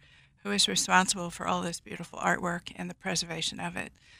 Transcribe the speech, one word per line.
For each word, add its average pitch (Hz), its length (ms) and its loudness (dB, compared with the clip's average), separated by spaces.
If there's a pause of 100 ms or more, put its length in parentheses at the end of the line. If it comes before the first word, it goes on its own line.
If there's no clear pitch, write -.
(440)
who 202 80 -4
is 202 160 4
responsible 185 640 4
for - 180 -6
all 180 140 2
this 170 180 -4
beautiful - 400 -12
artwork 175 560 0
and 180 140 -8
the 175 60 -12
preservation 170 640 -4
of 175 180 -6
it. - 160 -8 (260)